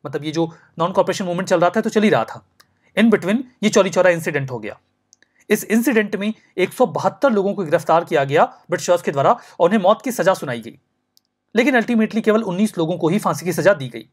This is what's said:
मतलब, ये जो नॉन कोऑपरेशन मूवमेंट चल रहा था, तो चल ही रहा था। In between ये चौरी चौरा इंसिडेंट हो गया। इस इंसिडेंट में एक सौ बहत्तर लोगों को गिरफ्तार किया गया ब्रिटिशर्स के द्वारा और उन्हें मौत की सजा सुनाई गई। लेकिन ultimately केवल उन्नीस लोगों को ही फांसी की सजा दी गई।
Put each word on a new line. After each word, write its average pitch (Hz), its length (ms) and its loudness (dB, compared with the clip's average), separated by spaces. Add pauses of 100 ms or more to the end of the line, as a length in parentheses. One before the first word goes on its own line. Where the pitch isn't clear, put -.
मतलब, 147 180 -8
ये 156 60 -8
जो 160 200 -2 (280)
नॉन 170 140 -2
कोऑपरेशन 180 320 -2
मूवमेंट 180 240 -4
चल 180 120 2
रहा 170 100 2
था, 220 100 -2
तो 220 100 -4
चल 214 120 0
ही 214 80 2
रहा 120 140 2
था। - 200 -14 (520)
In 220 140 4
between 202 320 2 (200)
ये 208 80 2
चौरी 196 200 4
चौरा 185 200 4
इंसिडेंट 160 400 -2
हो 123 80 -8
गया। 104 200 -12 (720)
इस 208 160 0
इंसिडेंट 220 500 -2
में 202 160 -4 (260)
एक 180 140 -2
सौ 254 160 2
बहत्तर 175 420 -2
लोगों 202 240 0
को 202 100 -6
गिरफ्तार 165 400 0
किया 156 200 0
गया 151 200 2 (260)
ब्रिटिशर्स 175 320 0
के 180 100 -4
द्वारा 143 180 2
और - 380 0
उन्हें 214 140 0
मौत 208 200 2
की 254 100 -4
सजा 180 220 2
सुनाई 123 260 -8
गई। - 180 -18 (760)
लेकिन 254 260 2
ultimately 220 420 0
केवल 214 200 2
उन्नीस 196 360 -2
लोगों 170 200 -2
को 170 100 0
ही 185 100 0
फांसी 160 260 -4
की 175 80 -2
सजा 160 220 4
दी 135 140 -6
गई। 117 240 -16